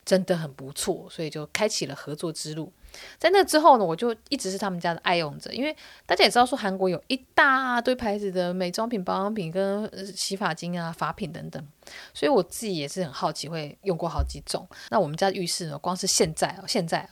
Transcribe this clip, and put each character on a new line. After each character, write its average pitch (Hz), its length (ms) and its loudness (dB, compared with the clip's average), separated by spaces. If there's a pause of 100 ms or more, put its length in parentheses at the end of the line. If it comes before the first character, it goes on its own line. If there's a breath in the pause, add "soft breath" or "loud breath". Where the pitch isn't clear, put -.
真 185 200 4
的 180 100 2
很 160 200 -2
不 135 180 -14
错， 170 380 -4
所 - 120 -10
以 156 60 -6
就 151 180 -8
开 214 220 -2
启 - 160 -4
了 139 100 -8
合 - 200 -10
作 160 180 -6
之 156 220 -10
路。 156 180 -8 (440 loud breath)
在 330 140 2
那 392 120 8
之 302 160 4
后 302 200 10
呢， 208 60 2
我 165 120 0
就 233 180 -2 (140)
一 285 80 0
直 190 140 -4
是 196 80 -4
他 202 100 -2
们 185 100 -4
家 170 140 0
的 165 80 -4
爱 180 160 2
用 147 220 -2
者， - 120 -12
因 254 140 -4
为 311 100 -2 (300 loud breath)
大 - 100 0
家 370 100 8
也 220 60 6
知 240 80 4
道 240 60 8
说 254 120 0
韩 190 200 -2
国 190 140 2
有 170 160 -2
一 262 100 0 (180)
大 262 460 6
堆 240 140 2
牌 220 240 -2
子 202 120 -2
的 180 220 0
美 185 180 0
妆 226 160 -2
品、 233 160 -2
保 185 120 -2
养 196 180 0
品 185 180 -4
跟， 196 360 -2
呃， - 180 -12
洗 190 320 -6
发 190 160 0
精 175 260 -4
啊、 165 140 -6
发 156 180 -2
品 165 220 -8
等 160 160 -10
等， 160 180 -10 (460 loud breath)
所 - 140 0
以 294 40 4
我 226 120 6
自 - 240 -8
己 190 100 -2
也 147 100 -2
是 185 160 -6
很 170 80 -4
好 160 220 -2
奇， - 160 -8
会 156 360 -8
用 190 120 0
过 170 100 -4
好 151 160 -2
几 - 220 -4
种。 - 240 -6 (220 loud breath)
那 233 100 4
我 170 60 4
们 147 100 -4
家 196 140 2
浴 190 160 -4
室 165 220 -4
呢， 147 100 -10
光 180 180 -2
是 190 100 -4
现 180 280 4
在 - 140 2 (120)
哦， 185 80 -18
现 180 180 0
在 165 140 0 (120)